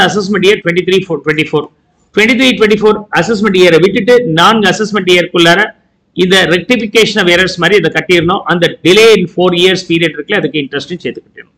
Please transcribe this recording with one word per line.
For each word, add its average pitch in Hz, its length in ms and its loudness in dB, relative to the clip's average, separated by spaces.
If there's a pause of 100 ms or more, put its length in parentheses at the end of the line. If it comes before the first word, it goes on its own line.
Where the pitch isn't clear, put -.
அசஸ்மெண்ட் 190 400 -2
இயர் 208 160 2
ட்வென்டி 170 240 -2
த்ரீ 185 180 0
ஃபோர் 165 200 -6
ட்வென்டி 156 240 -2
ஃபோர். 147 160 -2 (500)
ட்வென்டி 220 240 0
த்ரீ 262 100 2 (100)
ட்வென்டி 214 220 2
ஃபோர் 214 160 2 (240)
அசஸ்மெண்ட் 202 400 -2
இயரை 165 240 4
விட்டுட்டு 208 280 0 (260)
நான்கு 208 320 2
அசஸ்மெண்ட் 202 440 -2
இயர்க்குள்ளார 170 440 2 (640)
இந்த 190 120 0 (180)
ரெக்டிஃபிகேஷன் 214 680 -2
ஆஃப் 175 120 0
எரர்ஸ் 180 280 -2
மாதிரி 175 200 0
இதை 160 140 0
கட்டிடணும். 170 460 0 (100)
அந்த 170 140 0 (200)
டிலே 196 200 4 (120)
in 180 60 0 (100)
four 180 160 0 (120)
years 185 280 0
பீரியட் 165 260 -2
இருக்குல்ல, 185 260 -6
அதுக்கு 156 220 -4
இன்ட்ரெஸ்ட்டும் 143 400 -10
சேர்த்து 120 220 -8
கட்டணும். - 320 -20